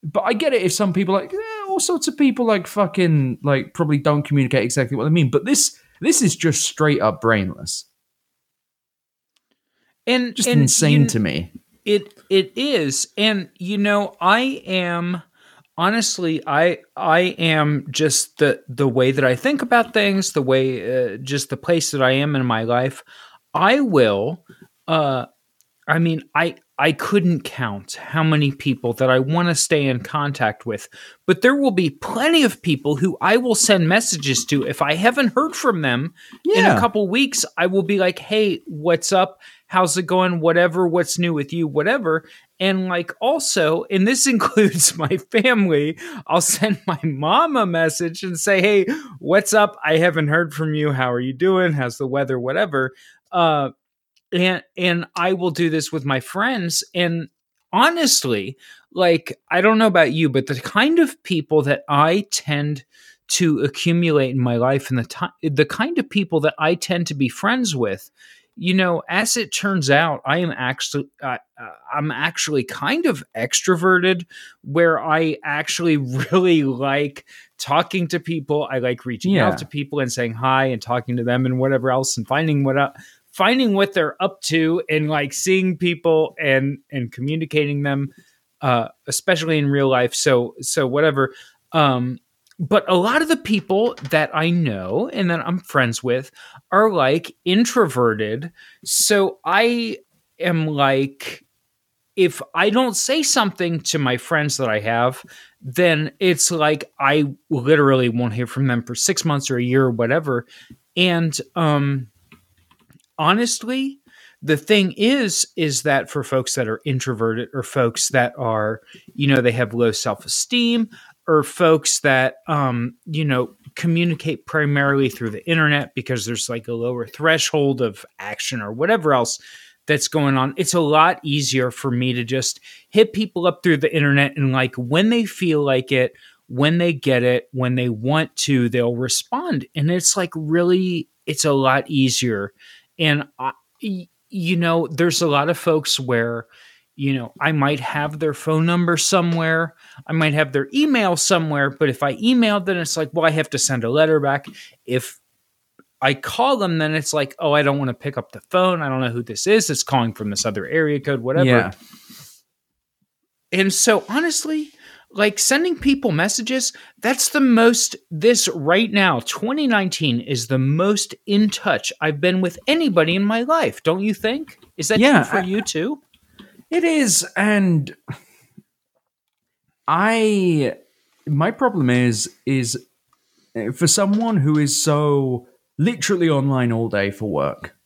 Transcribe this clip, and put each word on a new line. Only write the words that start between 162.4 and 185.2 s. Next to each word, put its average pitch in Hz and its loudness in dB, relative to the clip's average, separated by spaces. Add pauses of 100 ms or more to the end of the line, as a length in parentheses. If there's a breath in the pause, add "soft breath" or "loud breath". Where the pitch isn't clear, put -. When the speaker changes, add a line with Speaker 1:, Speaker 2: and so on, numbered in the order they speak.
Speaker 2:
And 190 0
so, 214 2
honestly, 302 -2 (400 loud breath)
like, 208 0
sending 320 0
people 269 0
messages, 220 -2 (260 loud breath)
that's - 0
the 294 0
most, 233 4 (160)
this 196 2
right 175 0
now, 185 2
twenty 277 -4
nineteen, 180 0
is 120 -6
the 131 0
most 175 0 (100)
in 208 2
touch - -4
I've 156 -2
been 180 2
with 175 -4
anybody 190 2
in 196 0
my 220 0
life, 311 -2
don't 180 0
you 214 0
think? 269 -6 (160)
Is - -6
that 220 2
Speaker 1:
Yeah, 240 6
Speaker 2:
true - -6
for 196 0
Speaker 1:
I 190 -2
Speaker 2:
you 190 -2
too? 208 -6 (680 loud breath)
Speaker 1:
It 330 0
is, 294 2 (120)
and 190 2 (1900 loud breath)
I, 190 2 (500)
my 151 0
problem 208 0
is, 123 2 (160)
is, 131 -2 (800)
uh, 113 -6
for 170 0
someone 208 0
who 151 2
is 147 0
so 143 0 (300 soft breath)